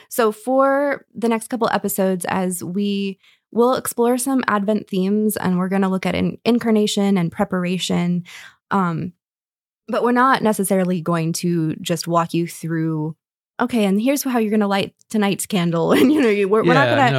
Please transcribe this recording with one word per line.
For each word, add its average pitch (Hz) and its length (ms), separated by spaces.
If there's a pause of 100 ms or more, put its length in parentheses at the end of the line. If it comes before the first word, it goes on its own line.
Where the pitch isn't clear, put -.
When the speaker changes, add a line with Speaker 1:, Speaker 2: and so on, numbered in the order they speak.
Speaker 1:
so 220 220
for 269 800
the 226 160
next 226 200
couple 226 200
episodes, 190 600
as 185 340
we 196 560 (320)
will 240 240
explore 240 420
some 262 300
Advent 208 420
themes, 208 480
and 180 200
we're 185 120
gonna 190 200
look 185 160
at 180 100
in-, 185 300
incarnation 208 720
and 165 140
preparation. 175 920 (460)
Um, 175 440 (760)
but 214 160
we're 240 80
not 254 300
necessarily 185 600
going 165 320
to 165 420
just - 320
walk 170 260
you 170 140
through, 160 680 (460)
"Okay, 240 240
and 196 160
here's 277 220
how 247 160
you're 214 120
gonna 214 160
light 196 260 (160)
tonight's 202 360
candle." 170 480
<laughs> 277 40
And, 294 140
you 302 100
know, 240 60
you, 202 220
we're, 214 160
we're 247 80
not 277 160
Speaker 2:
Yeah, - 80
Speaker 1:
gonna 254 220